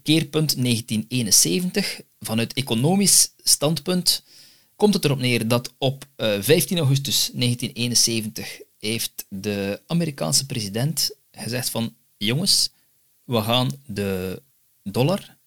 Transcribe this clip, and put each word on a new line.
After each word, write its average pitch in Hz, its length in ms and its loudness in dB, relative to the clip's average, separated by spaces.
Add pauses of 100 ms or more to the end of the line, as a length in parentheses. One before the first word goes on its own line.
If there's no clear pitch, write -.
Keerpunt 156 540 0
negentien 113 520 -2
eenenzeventig. 180 920 0 (200)
Vanuit 113 320 -2
economisch 143 800 2 (140)
standpunt 165 800 0 (520)
komt 208 180 4
het - 100 0
erop 139 140 2
neer 120 300 2
dat 120 300 0
op, 135 260 -2 (120)
eh, 110 240 0
vijftien 170 380 4
augustus 135 540 2
negentien 120 400 0
eenenzeventig 113 880 -2 (180)
heeft - 500 -6
de 101 580 -4
Amerikaanse 160 600 -2
president 117 640 -4 (220)
gezegd 117 380 -6
van, 113 240 -4 (220)
jongens, 127 540 0 (540)
we 113 180 0
gaan 123 280 0 (160)
de 95 560 -4 (400)
dollar 131 540 -2 (100)